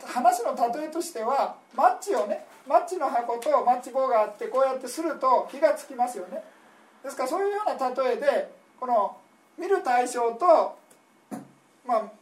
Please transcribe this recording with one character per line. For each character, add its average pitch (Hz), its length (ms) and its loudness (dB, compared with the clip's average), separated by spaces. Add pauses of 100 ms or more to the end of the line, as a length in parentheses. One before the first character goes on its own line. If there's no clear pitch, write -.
話 349 380 2
の 269 120 -2
例 262 300 -2
え - 40 -6
と 330 120 -6
し - 120 -8
て 226 80 -6
は、 247 340 0 (200)
マ 294 140 6
ッ - 100 -4
チ 392 160 -4
を 220 120 0
ね、 - 180 -6 (220)
マ 285 100 4
ッ 349 80 2
チ 370 120 -6
の 277 120 0
箱 233 280 -2
と - 280 2
マ 247 80 4
ッ 247 80 -4
チ 254 100 -14
棒 262 160 0
が 233 140 4
あ 208 60 2
っ - 100 -12
て、 233 100 -8
こ 247 120 -2
う 269 60 4
や 262 100 0
っ - 20 -6
て 262 100 -10
す 311 140 -8
る 294 180 -4
と 254 320 2
火 269 80 -10
が 302 160 6
つ - 120 -12
き 269 80 -14
ま 247 120 0
す 220 100 -8
よ 185 100 -10
ね。 - 160 -10 (600)
で 269 60 -10
す 262 60 -12
か 277 80 -4
ら、 262 60 -2
そ 320 80 -2
う 392 80 0
い 403 60 0
う 403 40 -2
よ 415 100 -4
う - 140 -2
な 254 100 0
例 254 240 0
え - 40 -4
で、 247 340 0 (280)
こ 254 80 -8
の 226 300 0 (400)
見 339 100 -8
る 381 160 2
対 247 240 2
象 240 240 -2
と、 339 460 4 (1080)
ま 220 260 -2 (100)